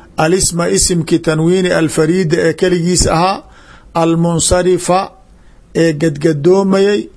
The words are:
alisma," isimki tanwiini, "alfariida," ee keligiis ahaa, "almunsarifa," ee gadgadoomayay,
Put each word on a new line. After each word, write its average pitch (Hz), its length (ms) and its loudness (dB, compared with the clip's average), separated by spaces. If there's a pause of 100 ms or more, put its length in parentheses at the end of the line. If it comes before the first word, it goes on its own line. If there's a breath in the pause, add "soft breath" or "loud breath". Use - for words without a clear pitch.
(160 loud breath)
alisma," 170 520 0
isimki 175 500 0
tanwiini, 165 520 0
"alfariida," 165 680 0
ee 165 140 0
keligiis 175 540 0
ahaa, 180 360 -2 (520 loud breath)
"almunsarifa," 170 1040 0 (760 soft breath)
ee 165 180 2
gadgadoomayay, 170 1200 0